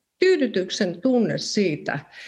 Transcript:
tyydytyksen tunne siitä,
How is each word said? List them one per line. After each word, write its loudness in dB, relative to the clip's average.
tyydytyksen 0
tunne 2
siitä, -2